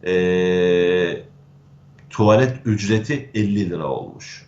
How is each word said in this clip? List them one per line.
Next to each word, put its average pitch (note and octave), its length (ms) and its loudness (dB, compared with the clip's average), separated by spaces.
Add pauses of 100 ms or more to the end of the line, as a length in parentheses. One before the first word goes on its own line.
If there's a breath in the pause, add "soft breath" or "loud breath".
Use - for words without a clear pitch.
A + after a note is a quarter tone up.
e, F2+ 1160 2 (880)
tuvalet A2+ 420 4 (120)
ücreti G#2+ 720 -2
elli G2+ 360 -2
lira D#2+ 160 -6
olmuş. - 600 -10